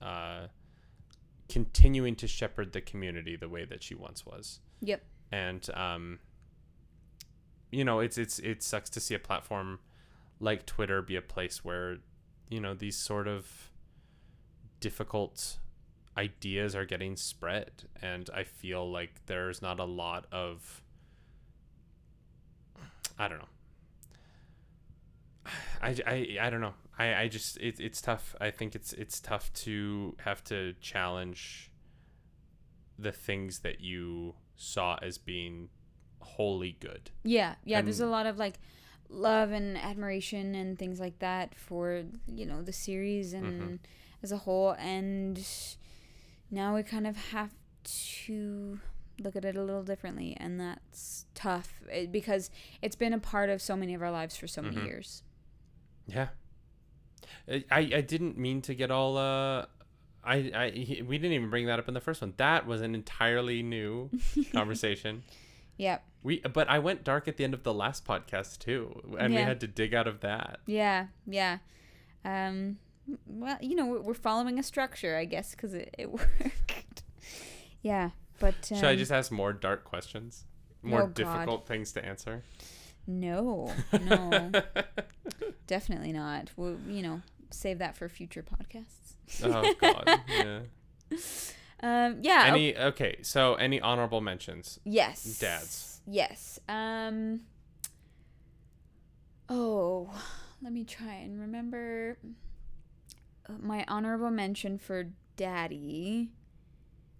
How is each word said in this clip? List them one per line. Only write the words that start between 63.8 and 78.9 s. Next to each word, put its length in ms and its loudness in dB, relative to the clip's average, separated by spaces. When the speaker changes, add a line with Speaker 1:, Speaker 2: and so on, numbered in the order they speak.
Speaker 2:
<laughs> 200 2
Speaker 1:
conversation. 720 2
Speaker 2:
Yep. 260 0
Speaker 1:
We, 180 2
but 280 4
I 120 8
went 240 0
dark 240 2
at 100 -4
the 60 4
end 100 2
of 80 -8
the 100 2
last 320 0
podcast 540 -2
too, 420 -4
and 140 4
we 60 6
Speaker 2:
Yeah. 80 6
Speaker 1:
had 140 2
to 60 -4
dig 280 0
out 120 6
of 140 -2
that. 460 -2
Speaker 2:
Yeah, 400 4
yeah. 320 0
Um, 520 -2
well, 360 -4
you 140 0
know, 100 4
we're, 140 0
we're 140 -2
following 440 2
a 40 0
structure, 540 0
I 80 2
guess, 300 -4
'cause 200 -6
it, 240 -8
it 140 -6
<laughs> 0 -
worked. 880 6
Yeah, 280 2
but, 180 8
Speaker 1:
Should 180 0
I 80 8